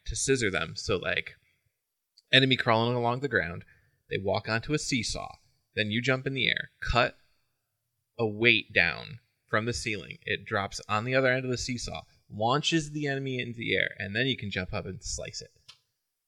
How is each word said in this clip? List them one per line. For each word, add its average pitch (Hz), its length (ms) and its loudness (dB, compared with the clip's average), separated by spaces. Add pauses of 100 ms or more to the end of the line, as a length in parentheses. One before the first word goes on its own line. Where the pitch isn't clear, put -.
to 110 100 -6
scissor 120 360 2
them. 82 260 -2
So, 98 220 0
like, 87 340 -2 (1000)
enemy 131 260 6
crawling 117 380 4
along 120 260 0
the 139 80 -2
ground, 92 360 0 (460)
they 98 80 -2
walk 98 320 0
onto 113 240 0
a 151 40 0
seesaw, - 500 -2 (460)
then 107 160 -2
you 117 120 0
jump 131 240 0
in 135 80 -2
the 131 140 0
air, - 320 0
cut 123 360 2 (1000)
a 117 80 2
weight 107 480 2
down 69 460 0 (280)
from 110 160 0
the 120 80 0
ceiling. 98 540 -6
It 101 180 -2
drops 101 340 -4 (120)
on 107 160 0
the 127 80 0
other 131 180 4
end 131 140 -2
of 127 40 0
the 123 60 0
seesaw, 117 460 -6 (280)
launches 147 640 0
the 147 140 -4
enemy 135 340 -2
into 117 160 -6
the 107 180 0
air, - 240 2
and 101 160 -6
then 123 120 2
you 127 100 2
can 101 140 -6
jump 95 240 -2
up 90 100 -4
and 92 180 -8
slice - 380 -6
it. - 100 -16 (760)